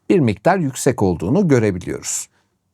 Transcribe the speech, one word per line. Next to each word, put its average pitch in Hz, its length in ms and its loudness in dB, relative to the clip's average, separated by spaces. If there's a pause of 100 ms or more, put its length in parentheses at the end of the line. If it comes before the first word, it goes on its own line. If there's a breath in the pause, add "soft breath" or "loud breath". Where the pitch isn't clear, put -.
(100)
bir 202 80 4
miktar 156 400 2
yüksek 139 440 -2
olduğunu 104 460 0
görebiliyoruz. 104 800 -2 (460)